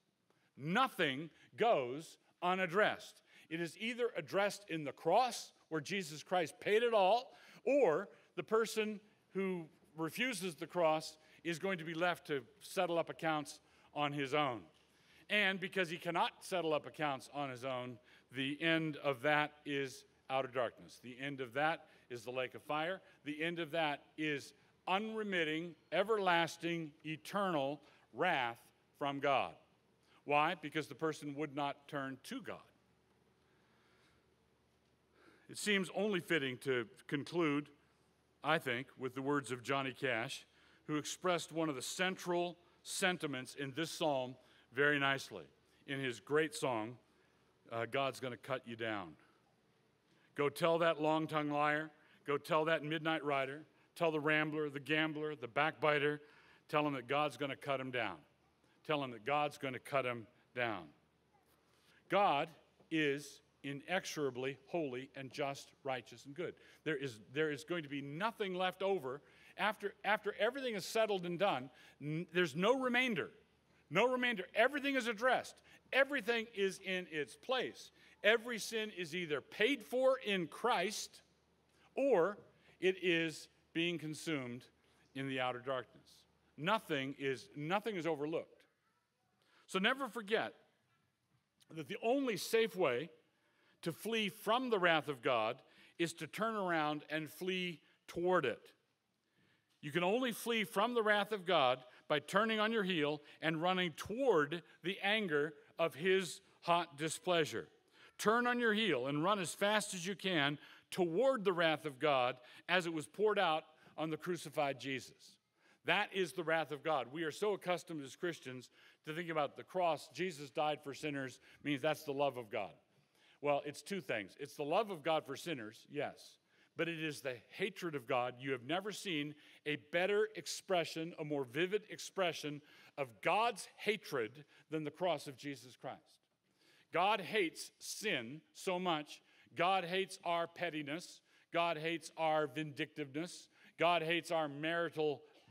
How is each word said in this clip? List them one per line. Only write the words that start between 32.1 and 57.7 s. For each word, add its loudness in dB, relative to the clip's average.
to -8
God. -10
It -14
seems 2
only 0
fitting 0
to 0
conclude, 0
I 4
think, -2
with -6
the -6
words 0
of -6
Johnny -2
Cash, -4
who -4
expressed -2
one -2
of -2
the -8
central -2
sentiments -2
in -6
this -4
psalm -2
very 4
nicely 0
in -4
his -4
great 2
song, -2
uh, -2
God's -2
Gonna -6
Cut -6
You -10
Down. -4
Go 2
tell 2
that 2
long-tongued 0
liar, 0
go 0
tell 2
that 2
midnight -2
rider, -2
tell 2
the 0
rambler, 2
the -6
gambler, 0
the -8
backbiter, 2
tell 2
him 0
that -6
God's 0
gonna -4
cut -4